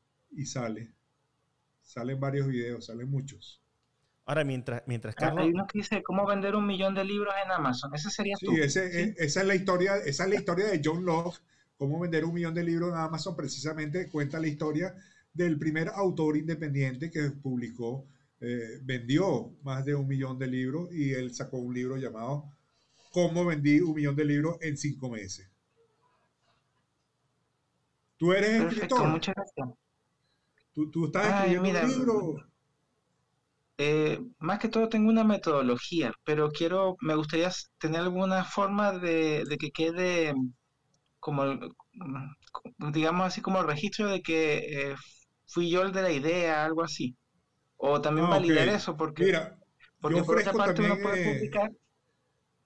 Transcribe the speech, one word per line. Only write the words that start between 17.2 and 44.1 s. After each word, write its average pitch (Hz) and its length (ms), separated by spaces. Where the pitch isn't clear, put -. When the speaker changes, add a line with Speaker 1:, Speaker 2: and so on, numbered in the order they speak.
Speaker 1:
publicó, 123 760
eh, 117 420
vendió 131 720
más 135 220
de 143 100
un 139 140
millón 135 300
de 131 80
libros 131 460
y 147 200
él 127 220
sacó 135 240
un 123 160
libro 127 220
llamado 127 540
Cómo 175 320
vendí 151 360
un 165 140
millón 147 220
de 151 80
libros 147 360
en 156 160
cinco 139 340
meses. 98 380
¿Tú 170 160
eres 214 300
Speaker 3:
Perfecto, 220 220
Speaker 1:
escritor? 190 120
Speaker 3:
muchas 165 260
gracias. 143 340
Speaker 1:
¿Tú, 151 180
tú 165 160
estás 175 200
Speaker 3:
Ay, 185 60
Speaker 1:
escribiendo 185 300
Speaker 3:
mira, 185 220
Speaker 1:
un 254 60
libro? 226 460
Speaker 3:
eh, 151 420
más 180 200
que 220 120
todo 220 180
tengo 220 220
una 226 140
metodología, 143 880
pero 151 260
quiero, 180 520
me 156 120
gustaría 156 340
s-, - 200
tener 160 220
alguna 185 440
forma 202 540
de, 160 480
de 147 120
que 147 120
quede 165 640
como, 143 240
mm, 143 1500
digamos 160 340
así, 185 160
como 185 200
registro 185 460
de 190 140